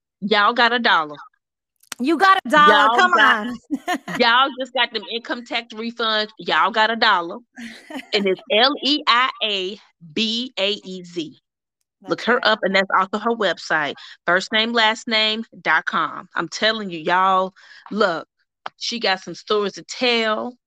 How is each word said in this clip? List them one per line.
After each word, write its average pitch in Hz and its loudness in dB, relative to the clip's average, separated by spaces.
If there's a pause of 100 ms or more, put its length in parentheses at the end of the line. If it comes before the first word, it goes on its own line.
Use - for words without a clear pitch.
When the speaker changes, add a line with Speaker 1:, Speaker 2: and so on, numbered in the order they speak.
(200)
Speaker 1:
Y'all 208 2
got 240 2
a 247 0
dollar. 170 0 (840)
Speaker 2:
You 285 0
got 381 6
a 254 -8
dollar. 294 6
Speaker 1:
Y'all - 2
Speaker 2:
Come 370 6
Speaker 1:
got, 240 4
Speaker 2:
on. 247 -8 (140)
<laughs> - -6
Speaker 1:
y'all 247 4 (100)
just 254 -8
got 247 0
them 220 -6
income 240 -8
tax 233 -8
refunds. 220 -4 (100)
Y'all 175 0
got 220 2
a 233 -2
dollar. 202 0 (760)
And 202 0
it's 185 0
Speaker 2:
<laughs> - -4
Speaker 1:
L 254 4 (100)
E 294 -2
I 247 2 (120)
A 202 -6 (340)
B 226 -4
A 196 0
E 185 -12
Z. 170 -10 (720)
Look 165 -2
Speaker 2:
That's - -8
Speaker 1:
her 226 2
Speaker 2:
right. - 0
Speaker 1:
up, 214 2
and 190 0
that's 190 2 (100)
also 190 -2
her 220 -2
website, 165 -2 (320)
first 180 0
name 226 0
last 226 0
name 220 -2 (160)
dot 165 0
com. 151 -4
I'm 170 -6
telling 220 -2
you, 170 -10
y'all, 185 2 (400)
look, 190 -2 (500)
she - -8
got 190 -2
some 170 -14
stories 208 -4
to 170 -18
tell. 233 -2 (100)